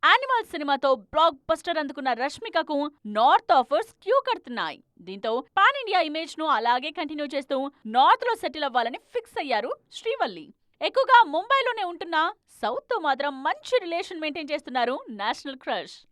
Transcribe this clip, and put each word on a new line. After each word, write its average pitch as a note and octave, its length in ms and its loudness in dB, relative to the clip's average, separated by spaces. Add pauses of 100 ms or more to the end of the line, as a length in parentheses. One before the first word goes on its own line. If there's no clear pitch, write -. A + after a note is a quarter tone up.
యానిమల్ A#4+ 400 2
సినిమాతో C#4+ 500 0
బ్లాక్ C#4+ 400 2
బస్టర్ D#4+ 440 -4
అందుకున్న C4+ 340 -4
రష్మికకు D4 800 -2 (160)
నార్త్ A#3+ 460 4
ఆఫర్స్ D4 360 2 (140)
క్యూ C5 280 2
కడుతున్నాయి. G#3 540 -6 (160)
దీంతో G3 400 -4
పాన్ A#4 400 2
ఇండియా F#4+ 200 0
ఇమేజ్ D#4+ 380 -6
ను D#4 80 -4
అలాగే B3 440 0
కంటిన్యూ D4+ 360 -8
చేస్తూ C#4 440 -4 (160)
నార్త్ D#4 400 4
లో A#4+ 80 0
సెటిల్ D#4 300 -6
అవ్వాలని B3+ 340 -2
ఫిక్స్ - 400 -10
అయ్యారు C4 380 -2 (160)
శ్రీవల్లి. E4+ 640 -6 (280)
ఎక్కువగా A#4+ 420 6
ముంబైలోనే A4+ 600 0
ఉంటున్నా F4 500 -2 (280)
సౌత్ A#3 220 -4
తో B3 140 -2
మాత్రం C#4 440 -2
మంచి B4+ 360 -2
రిలేషన్ F4 420 -4
మెయింటైన్ D#4 320 -6
చేస్తున్నారు C4 480 -4 (100)
నేషనల్ A#3 460 -6
క్రష్. F#3 360 -8 (200)